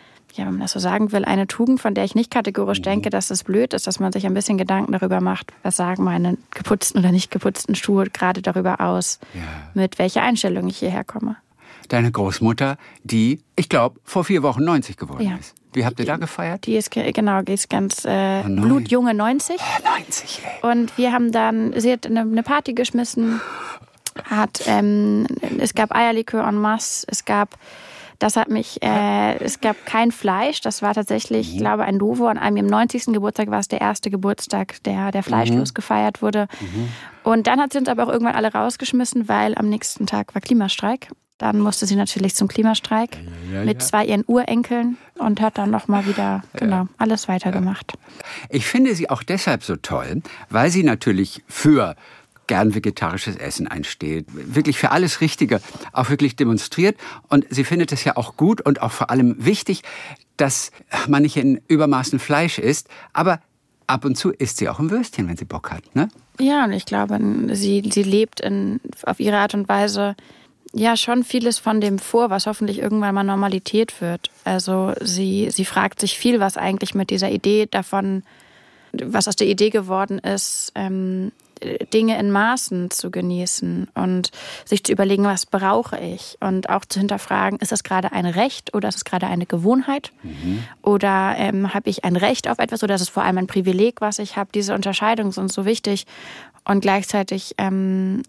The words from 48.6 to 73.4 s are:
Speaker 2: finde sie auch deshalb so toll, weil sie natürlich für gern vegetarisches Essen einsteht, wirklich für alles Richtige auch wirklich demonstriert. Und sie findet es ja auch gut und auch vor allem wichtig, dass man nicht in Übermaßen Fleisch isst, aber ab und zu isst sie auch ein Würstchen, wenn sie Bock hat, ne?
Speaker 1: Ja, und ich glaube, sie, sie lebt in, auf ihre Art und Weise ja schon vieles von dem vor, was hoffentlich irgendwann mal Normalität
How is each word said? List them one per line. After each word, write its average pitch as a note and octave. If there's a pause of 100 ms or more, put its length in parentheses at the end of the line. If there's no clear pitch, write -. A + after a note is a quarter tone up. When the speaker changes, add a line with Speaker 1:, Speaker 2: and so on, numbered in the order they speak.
Speaker 2:
finde B3
sie E3
auch C3+
deshalb F3
so F2+
toll, D#2+ (280)
weil B2+
sie F#3
natürlich G#2+
für B2+ (540)
gern G#2
vegetarisches G2
Essen -
einsteht, D#2
wirklich C#3
für -
alles E3+
Richtige B2+ (320)
auch B2+
wirklich C#3
demonstriert. D3 (320)
Und C#3
sie C3
findet E3+
es C3+
ja -
auch -
gut D3
und -
auch A#2
vor -
allem B2
wichtig, F#3 (560)
dass - (360)
man C#3+
nicht D3
in C3
Übermaßen C#3+
Fleisch D#3
isst, - (240)
aber E3 (460)
ab B2+
und C3
zu F#3
isst -
sie F#2
auch -
ein D#3+
Würstchen, G#3+
wenn E2+
sie -
Bock -
hat, -
ne? E3+ (320)
Speaker 1:
Ja, C#4
und G3+
ich F#3+
glaube, G3+ (340)
sie, G3+ (100)
sie G3+
lebt G3+
in, G3+ (240)
auf -
ihre G#3
Art G#3
und G3+
Weise G3+ (560)
ja A3+
schon A#3+
vieles A#3
von G#3+
dem G3
vor, A#3
was G3
hoffentlich G#3
irgendwann G#3
mal G3
Normalität G3